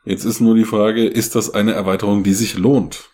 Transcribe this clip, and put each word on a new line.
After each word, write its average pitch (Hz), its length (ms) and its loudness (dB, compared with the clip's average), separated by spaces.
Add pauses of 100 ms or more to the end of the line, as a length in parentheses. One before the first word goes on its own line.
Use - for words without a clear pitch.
Jetzt 95 200 -6
ist 113 160 -4
nur 113 160 4
die 113 80 4
Frage, 110 420 0
ist - 300 -2
das - 180 -2
eine 107 180 0
Erweiterung, 98 520 -2
die 98 100 2
sich 107 240 -2
lohnt? 107 540 0